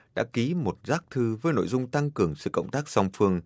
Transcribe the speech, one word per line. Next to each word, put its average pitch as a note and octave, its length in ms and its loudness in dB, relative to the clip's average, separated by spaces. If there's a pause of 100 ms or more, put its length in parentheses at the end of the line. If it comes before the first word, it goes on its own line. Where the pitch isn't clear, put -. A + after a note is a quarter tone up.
(140)
đã - 80 0 (100)
ký B2 200 0
một C#3 300 -2
giác D#3 260 -2
thư A#2 260 0
với D#3 180 0
nội F2+ 140 0
dung B2+ 200 -2
tăng D3 240 0
cường E2+ 240 0
sự - 140 -6
cộng - 200 -2
tác D3 200 -4
song G2 240 4
phương F#2+ 320 2